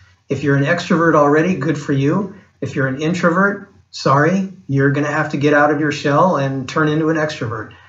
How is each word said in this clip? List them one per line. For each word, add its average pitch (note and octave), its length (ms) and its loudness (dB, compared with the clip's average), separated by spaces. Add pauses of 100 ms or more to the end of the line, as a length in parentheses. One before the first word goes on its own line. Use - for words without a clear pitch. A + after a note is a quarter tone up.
(300)
If C#3+ 160 -4
you're C#3 120 2
an C#3 80 2
extrovert E3 500 2
already, D#3 400 4
good D3 240 -2
for - 160 -4
you. D#3 420 0 (240)
If C3+ 160 -8
you're C3+ 100 -2
an C3 140 -6
introvert, F3+ 720 0 (180)
sorry, E3 640 0 (160)
you're C#3 240 2
gonna D3 180 -2
have D3+ 200 -4
to D#3+ 80 -4
get D3 160 2
out D3 180 4
of C#3+ 80 0
your D3+ 100 0
shell D3+ 460 2
and C3+ 320 -4
turn D#3 200 0
into D#3 200 0
an D#3+ 80 0
extrovert. A#2 560 -6 (160)